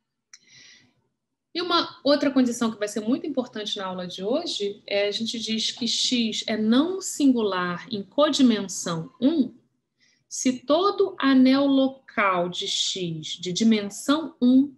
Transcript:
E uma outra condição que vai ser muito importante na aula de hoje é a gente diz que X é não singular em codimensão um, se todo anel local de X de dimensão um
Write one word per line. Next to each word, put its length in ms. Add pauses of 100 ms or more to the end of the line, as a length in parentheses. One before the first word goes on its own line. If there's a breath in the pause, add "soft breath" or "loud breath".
(1500 loud breath)
E 80
uma 420
outra 260
condição 420
que 60
vai 100
ser 120
muito 260
importante 520
na 100
aula 200
de 160
hoje 600
é 220
a 40
gente 280
diz 320
que 160
X 580
é 100
não 460
singular 920
em 120
codimensão 1160
um, 360 (720)
se 320
todo 580
anel 480
local 840
de 180
X 600
de 220
dimensão 880
um 380